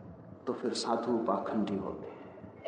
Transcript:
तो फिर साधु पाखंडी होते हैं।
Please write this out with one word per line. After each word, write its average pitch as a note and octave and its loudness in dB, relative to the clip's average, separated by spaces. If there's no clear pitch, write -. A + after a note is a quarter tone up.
तो B2 2
फिर A#2 0
साधु A#2 4
पाखंडी G2+ 4
होते - -2
हैं। - -10